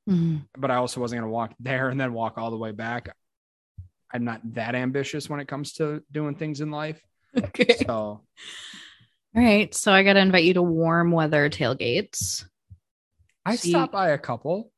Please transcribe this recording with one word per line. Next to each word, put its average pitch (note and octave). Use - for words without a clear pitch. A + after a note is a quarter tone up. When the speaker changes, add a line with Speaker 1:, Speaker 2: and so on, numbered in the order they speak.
Speaker 1:
Mm-hmm. E3
Speaker 2:
But C3
I B2
also B2
wasn't A#2+
gonna A2
walk A2+
there C3
and C3+
then B2+
walk A2+
all A2+
the A2+
way A2+
back. A2+
I'm A#2+
not A2+
that A#2
ambitious C3+
when D3
it C#3
comes C#3+
to D3+
doing D3
things D3+
in D3+
life. D3+
Speaker 1:
<laughs> -
Okay. A#3
Speaker 2:
So. -
Speaker 1:
All G#2+
right. A3
So -
I F#3+
gotta G3
invite F#3
you F3+
to F3
warm E3+
weather D3+
tailgates. C3+
Speaker 2:
I G#3+
Speaker 1:
So F#3
you F3
Speaker 2:
stopped E3+
by F#3+
a C#3+
couple D#3+